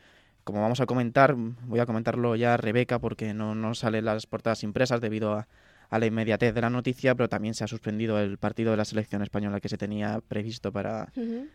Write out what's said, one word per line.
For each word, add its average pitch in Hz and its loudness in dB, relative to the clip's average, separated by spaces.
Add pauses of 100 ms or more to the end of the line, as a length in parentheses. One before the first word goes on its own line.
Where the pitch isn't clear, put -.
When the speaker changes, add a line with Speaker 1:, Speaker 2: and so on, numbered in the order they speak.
(460)
Speaker 1:
como 104 -2
vamos 117 2
a 127 4
comentar, 127 4
voy 117 -4
a 120 4
comentarlo 117 0
ya, 120 4
Rebeca, 117 0
porque 110 -4
no, 107 -4
no 110 -2
salen 110 0
las 110 0
portadas 110 -2
impresas 120 0
debido 107 0
a, 107 -4 (420)
a 113 0
la 113 4
inmediatez 110 2
de 117 0
la 113 2
noticia, 123 2
pero 123 2
también 107 -2
se 110 -4
ha - -4
suspendido 107 -2
el 101 0
partido 110 0
de 107 4
la 107 0
selección 107 -2
española 101 -2
que - -6
se 104 -4
tenía 104 -2
previsto 110 -6
para, 101 -4
Speaker 2:
Ujú. 233 -6